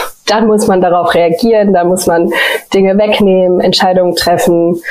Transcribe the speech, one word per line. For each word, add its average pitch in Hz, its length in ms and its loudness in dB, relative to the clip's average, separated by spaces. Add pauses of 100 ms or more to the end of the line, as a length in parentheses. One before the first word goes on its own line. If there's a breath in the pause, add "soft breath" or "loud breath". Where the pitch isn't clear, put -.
<laughs> - 200 -18
Dann 214 200 0
muss 214 220 0
man 190 120 2
darauf 175 320 0
reagieren, 196 600 2
dann 175 140 0
muss 180 180 -2
man 170 240 0 (420 loud breath)
Dinge 190 240 2
wegnehmen, 190 640 2
Entscheidungen 185 560 0
treffen, 170 640 0 (100)